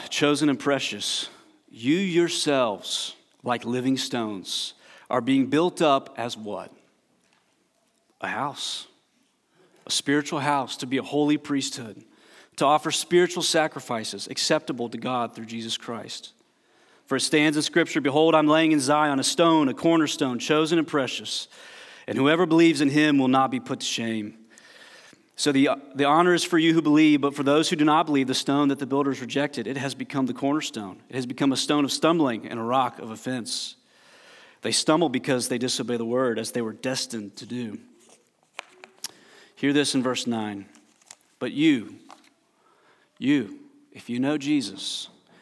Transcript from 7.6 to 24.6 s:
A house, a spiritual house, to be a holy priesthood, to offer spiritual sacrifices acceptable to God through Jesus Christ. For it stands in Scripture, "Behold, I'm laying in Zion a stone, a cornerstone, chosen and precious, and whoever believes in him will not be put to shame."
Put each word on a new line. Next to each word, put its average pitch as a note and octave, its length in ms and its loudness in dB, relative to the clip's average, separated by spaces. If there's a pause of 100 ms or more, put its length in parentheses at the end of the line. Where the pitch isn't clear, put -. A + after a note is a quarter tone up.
A G2 60 -6
house, A#2+ 580 -6 (1000)
a - 40 -10
spiritual D3 480 -2
house, C#3 380 -2
to - 80 -8
be B2+ 120 -2
a A#2 60 -2
holy D3 340 0
priesthood, C3+ 680 -6 (520)
to D3 80 2
offer D3+ 260 4
spiritual F3 500 2
sacrifices C#3 840 -2
acceptable C3 640 -2
to A#2 80 -10
God A#2+ 360 -4
through A2+ 140 -14
Jesus A2+ 300 -8
Christ. - 560 -12 (760)
For C#3 80 0
it B2+ 60 0
stands D3+ 360 4
in D3+ 60 2
Scripture, E3 380 0
"Behold, D#3 340 4
I'm D3+ 120 4
laying D#3+ 240 6
in D3+ 80 4
Zion C#3+ 400 2
a C3 40 0
stone, D#3+ 440 4
a B2+ 60 0
cornerstone, D3 640 0
chosen D#3 400 2
and D#3 100 0
precious, B2 600 -6 (580)
and G#2+ 120 -6
whoever D#3 280 4
believes E3 360 6
in C#3+ 80 4
him D3+ 280 4
will C3 100 4
not C3 220 4
be B2+ 100 -4
put B2+ 200 -8
to - 60 -8
shame." A2 500 -6 (1000)